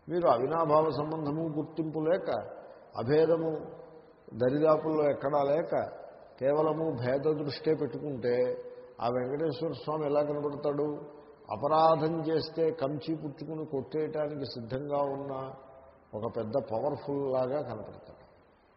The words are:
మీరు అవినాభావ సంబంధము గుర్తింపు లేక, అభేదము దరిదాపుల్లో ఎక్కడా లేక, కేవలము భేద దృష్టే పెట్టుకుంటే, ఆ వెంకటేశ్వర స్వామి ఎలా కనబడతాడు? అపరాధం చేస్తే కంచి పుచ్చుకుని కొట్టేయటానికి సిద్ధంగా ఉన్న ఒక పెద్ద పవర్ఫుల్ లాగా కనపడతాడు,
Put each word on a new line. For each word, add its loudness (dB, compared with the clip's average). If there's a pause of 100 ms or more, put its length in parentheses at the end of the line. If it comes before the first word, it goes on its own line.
మీరు 0
అవినాభావ 4 (140)
సంబంధము -2 (140)
గుర్తింపు -4
లేక, 0 (680)
అభేదము 4 (840)
దరిదాపుల్లో 4
ఎక్కడా 2
లేక, 2 (600)
కేవలము 2 (140)
భేద 0 (140)
దృష్టే -2
పెట్టుకుంటే, -2 (680)
ఆ 0
వెంకటేశ్వర -2
స్వామి -4
ఎలా 4
కనబడతాడు? -2 (680)
అపరాధం 4
చేస్తే 0 (180)
కంచి -2
పుచ్చుకుని -8
కొట్టేయటానికి -4
సిద్ధంగా -4 (140)
ఉన్న -6 (840)
ఒక -4 (120)
పెద్ద -4 (160)
పవర్ఫుల్ -2
లాగా 0
కనపడతాడు, -12 (520)